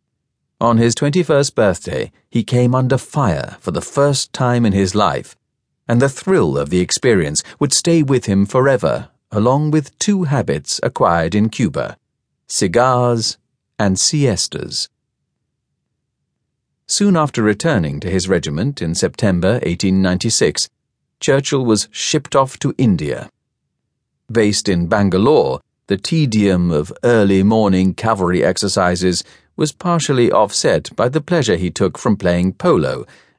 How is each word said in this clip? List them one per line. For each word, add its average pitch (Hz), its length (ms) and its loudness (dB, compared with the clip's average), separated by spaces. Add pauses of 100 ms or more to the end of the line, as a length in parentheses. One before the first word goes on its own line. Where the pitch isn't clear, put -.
(640)
On 117 160 4
his 117 160 2
twenty-first 147 600 0
birthday, 87 560 -2 (200)
he 120 120 0
came 123 320 2
under 131 220 0
fire 92 640 -4
for - 100 -6
the 82 120 -4
first 143 500 0
time 123 320 0
in 104 80 2
his 95 220 0
life, 82 420 -2 (500)
and 120 140 2
the 139 80 4
thrill 139 480 0
of 71 140 -4
the 90 100 2
experience 87 640 0 (180)
would 143 140 0
stay 170 280 2
with 135 220 0
him 98 220 2
forever, 127 640 0 (200)
along 131 420 0
with 151 260 -2
two 196 260 0
habits - 580 -2
acquired 85 520 0
in 107 160 2
Cuba, 71 480 -4 (480)
cigars 120 920 0 (420)
and 95 220 0
siestas. - 880 -2 (2000)
Soon 202 280 2
after 151 260 0
returning 101 560 0
to 90 100 -8
his 90 200 -2
regiment 90 520 -2
in 82 140 -4
September 92 680 0
eighteen 95 360 0
ninety-six, 90 680 -2 (500)
Churchill 135 460 0
was 110 260 0
shipped - 460 -4
off 135 240 0
to - 180 -4
India. 76 500 0 (1000)
Based 107 380 0
in 87 180 0
Bangalore, 98 760 2 (280)
the 98 80 0
tedium 101 720 0
of 78 220 -2 (100)
early 101 400 4
morning 98 500 2
cavalry 92 520 0
exercises 90 800 0 (320)
was 151 160 -2
partially 147 580 0
offset 101 640 0
by 117 140 0
the 147 120 -2
pleasure 139 360 0
he 87 160 -4
took - 260 -2
from 110 180 0
playing 90 360 0
polo 76 520 0 (340)